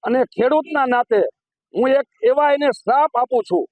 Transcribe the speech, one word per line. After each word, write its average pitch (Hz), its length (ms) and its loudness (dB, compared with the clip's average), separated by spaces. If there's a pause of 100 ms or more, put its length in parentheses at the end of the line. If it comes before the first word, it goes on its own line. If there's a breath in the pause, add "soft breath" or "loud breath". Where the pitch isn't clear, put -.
અને 233 220 0
ખેડૂતના 285 600 -2
નાતે 247 320 0 (560)
હું 240 140 0
એક 277 180 0 (160)
એવા 285 280 2
એને 285 160 0
શ્રાપ 269 500 0
આપું 240 260 -2
છું 165 300 -2